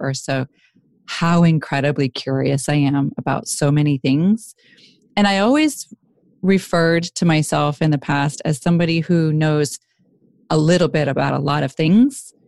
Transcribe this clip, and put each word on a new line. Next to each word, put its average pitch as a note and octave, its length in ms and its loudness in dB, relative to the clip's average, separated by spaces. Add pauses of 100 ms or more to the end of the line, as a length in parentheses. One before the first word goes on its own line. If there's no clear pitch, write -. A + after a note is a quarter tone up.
or C3+ 120 -4
so, C3+ 340 -6 (600)
how E3+ 360 2
incredibly D3 640 0
curious C3+ 580 -4
I D3 80 0
am C#3+ 420 0
about C#3 300 -4
so - 240 -2
many D3 280 2
things. E3 560 0 (600)
And G#3 120 2
I G3 100 0
always C4+ 500 0 (540)
referred E3+ 600 2
to - 220 -4
myself D3+ 560 0
in D#3 100 2
the C#3+ 80 0
past C#3+ 440 -4
as D#3 160 -2
somebody E3+ 420 0
who D#3+ 300 0
knows D3+ 460 0 (720)
a D#3+ 80 0
little E3 300 4
bit C#3+ 200 0
about C#3 260 -2
a C3+ 60 -2
lot C#3+ 240 -2
of C#3 80 -4
things. G#3+ 640 2 (140)